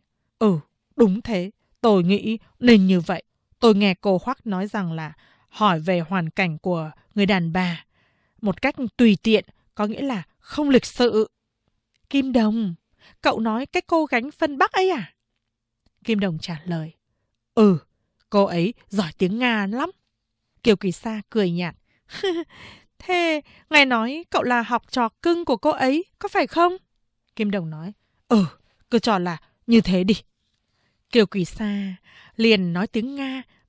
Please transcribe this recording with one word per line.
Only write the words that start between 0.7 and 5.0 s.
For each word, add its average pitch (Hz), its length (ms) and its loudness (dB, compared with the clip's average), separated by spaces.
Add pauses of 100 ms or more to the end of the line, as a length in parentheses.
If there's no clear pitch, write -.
đúng 208 240 4
thế, 190 300 -4 (300)
tôi 202 240 4
nghĩ 202 340 0 (220)
nên 226 260 8
như 185 140 4
vậy. 165 220 -4 (380)
Tôi 226 140 6
nghe 196 200 2
cô 185 280 0
Hoắc - 240 -8
nói 196 200 -4
rằng 190 260 -6
là 160 200 -10 (360)